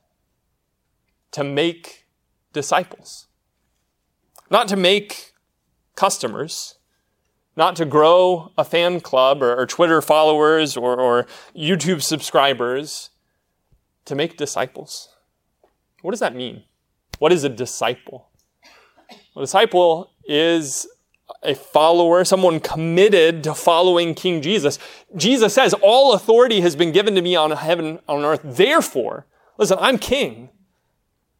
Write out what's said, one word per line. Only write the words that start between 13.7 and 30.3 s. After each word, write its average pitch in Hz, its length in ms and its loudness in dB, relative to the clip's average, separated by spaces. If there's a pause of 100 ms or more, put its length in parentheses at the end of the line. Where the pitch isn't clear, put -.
to 147 100 -12
make 165 220 -6
disciples. - 720 -10 (920)
What 180 100 -8
does 220 80 -8
that 135 160 -4
mean? 123 260 -12 (580)
What 160 120 4
is 156 120 2
a 143 40 0
disciple? 123 800 -8 (1080)
A - 40 -12
disciple 180 680 2 (140)
is 156 600 -2 (600)
a 147 100 -2
follower, 170 680 2
someone 180 340 0
committed 165 880 2
to 151 100 -6
following 170 600 0
King 175 280 -4
Jesus. 147 380 -2 (340)
Jesus 208 400 0
says, 240 200 4
"All 247 380 4
authority 226 480 4
has 175 140 0
been 165 160 0
given 208 240 2
to 185 80 2
me 180 140 -2
on 156 160 0
heaven, 156 560 -4
on 147 160 -4
earth. 147 180 0
Therefore," 147 880 -2 (280)
listen, 190 240 0
"I'm 233 180 2
king. 131 520 -6 (880)